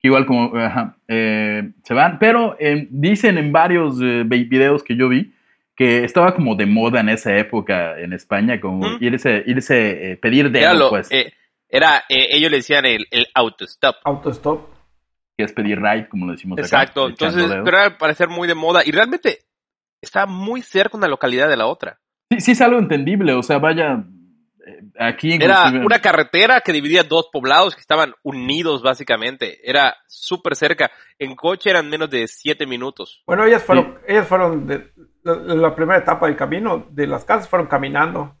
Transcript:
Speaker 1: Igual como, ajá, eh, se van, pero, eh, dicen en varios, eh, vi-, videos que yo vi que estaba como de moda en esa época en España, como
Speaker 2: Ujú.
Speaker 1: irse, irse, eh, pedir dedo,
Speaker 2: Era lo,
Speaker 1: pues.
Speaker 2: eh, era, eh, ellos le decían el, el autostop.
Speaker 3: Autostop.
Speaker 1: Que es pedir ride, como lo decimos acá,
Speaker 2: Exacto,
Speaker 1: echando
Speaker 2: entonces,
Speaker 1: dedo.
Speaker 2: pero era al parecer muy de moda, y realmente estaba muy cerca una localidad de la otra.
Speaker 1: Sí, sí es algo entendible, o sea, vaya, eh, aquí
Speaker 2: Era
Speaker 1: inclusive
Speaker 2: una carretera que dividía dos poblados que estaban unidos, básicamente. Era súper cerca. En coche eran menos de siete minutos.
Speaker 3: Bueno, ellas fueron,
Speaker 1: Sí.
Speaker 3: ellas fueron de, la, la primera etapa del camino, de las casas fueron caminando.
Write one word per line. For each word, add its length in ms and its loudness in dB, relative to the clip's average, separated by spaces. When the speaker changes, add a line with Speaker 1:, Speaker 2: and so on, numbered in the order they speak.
Speaker 1:
Igual 240 4
como, 300 -2
ajá, 400 -4
eh, 640 -2
se 120 -6
van, 240 2
pero, 400 2
eh, 320 -2
dicen 480 2
en 140 -2
varios, 500 2
eh, 240 0
vi-, 180 0
videos 380 2
que 140 -6
yo 120 2
vi 240 0
que 280 2
estaba 300 2
como 220 0
de 100 0
moda 340 2
en 80 0
esa 280 -2
época 640 -2
en 140 -10
España, 480 -2
como 260 -6
Speaker 2:
Ujú. 140 -6
Speaker 1:
irse, 460 -2
irse, 680 0
eh, 40 -10
pedir 340 2
dedo, 140 2
Speaker 2:
Era 100 4
lo, 160 4
Speaker 1:
pues. 200 -2
Speaker 2:
eh, 220 -2
era, 300 4
eh, 220 2
ellos 200 2
le 80 2
decían 280 0
el, 240 0
el 240 0
autostop. 720 -2
Speaker 3:
Autostop. 640 -6
Speaker 1:
Que 80 -2
es 80 -8
pedir 280 -4
ride, 280 -2
como 180 -6
lo 60 -6
decimos 260 -10
acá, 80 -6
Speaker 2:
Exacto, 420 0
Speaker 1:
echando 20 -6
Speaker 2:
entonces, 400 -2
Speaker 1:
dedo. 140 -4
Speaker 2:
pero 140 2
era 80 4
al 100 -4
parecer 320 -2
muy 180 -6
de 80 -2
moda, 300 2
y 80 -2
realmente 480 -2
estaba 260 -4
muy 360 -8
cerca 340 -2
una 120 0
localidad 400 0
de 80 2
la 100 0
otra. 320 -8
Speaker 1:
Sí, 100 0
sí 120 2
es 80 2
algo 180 6
entendible, 540 0
o 100 0
sea, 160 0
vaya, 460 -2
eh, 160 -20
aquí 320 -2
Speaker 2:
Era 300 4
Speaker 1:
inclusive 240 2
Speaker 2:
una 120 2
carretera 600 2
que 120 -6
dividía 300 0
dos 300 -2
poblados 420 2
que 60 -20
estaban 420 -2
unidos, 580 -4
básicamente. 800 -4
Era 280 2
súper 480 -8
cerca. 380 -2
En 160 -10
coche 360 -2
eran 200 0
menos 200 -6
de 180 -4
siete 360 -6
minutos. 640 -12
Speaker 3:
Bueno, 180 0
ellas 200 4
fueron, 200 4
Speaker 1:
Sí. 140 -6
Speaker 3:
ellas 160 2
fueron 380 0
de, 260 -8
la, 120 -2
la 200 2
primera 240 2
etapa 300 0
del 80 -2
camino, 540 -4
de 160 -4
las 180 -8
casas 240 -2
fueron 180 -2
caminando. 760 -4